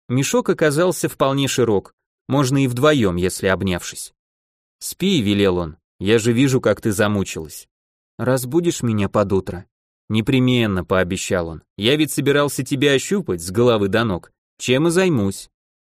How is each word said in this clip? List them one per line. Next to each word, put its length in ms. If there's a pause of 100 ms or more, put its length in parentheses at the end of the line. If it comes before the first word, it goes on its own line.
Мешок 400
оказался 600
вполне 400
широк, 460 (340)
можно 340
и 40
вдвоём, 500
если 300
обнявшись. 680 (640)
«Спи», 420
велел 380
он, 180 (220)
«я 200
же 140
вижу, 280
как 200
ты 120
замучилась». 760 (500)
«Разбудишь 640
меня 260
под 240
утро?» 340 (420)
«Непременно», 760
пообещал 640
он, 140 (140)
«я 200
ведь 160
собирался 520
тебя 280
ощупать 500
с 80
головы 380
до 160
ног, 280 (260)
чем 300
и 20
займусь». 600 (440)